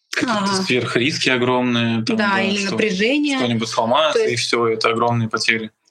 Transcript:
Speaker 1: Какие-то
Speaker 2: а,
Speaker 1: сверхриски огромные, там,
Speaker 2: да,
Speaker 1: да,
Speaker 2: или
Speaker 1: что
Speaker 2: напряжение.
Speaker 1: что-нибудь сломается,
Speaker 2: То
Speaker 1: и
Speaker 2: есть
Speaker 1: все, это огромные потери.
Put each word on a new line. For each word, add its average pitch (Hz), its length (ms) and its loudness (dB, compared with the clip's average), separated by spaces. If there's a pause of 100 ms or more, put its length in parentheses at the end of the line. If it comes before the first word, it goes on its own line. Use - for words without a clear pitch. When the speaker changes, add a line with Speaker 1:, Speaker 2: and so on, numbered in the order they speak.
(120)
Speaker 1:
Какие-то 233 320 -2
Speaker 2:
а, 196 40 0 (160)
Speaker 1:
сверхриски 123 680 0
огромные, 120 760 0
там, 220 140 0
Speaker 2:
да, 208 180 0
Speaker 1:
да, 190 60 0
Speaker 2:
или 196 160 0
Speaker 1:
что 196 140 -4
Speaker 2:
напряжение. 226 640 0
Speaker 1:
что-нибудь 117 320 -2
сломается, 143 540 2
Speaker 2:
То - 40 2
Speaker 1:
и 123 40 0
Speaker 2:
есть 120 140 -2
Speaker 1:
все, 117 220 0
это 110 220 0
огромные 113 400 0
потери. 113 400 -2 (220)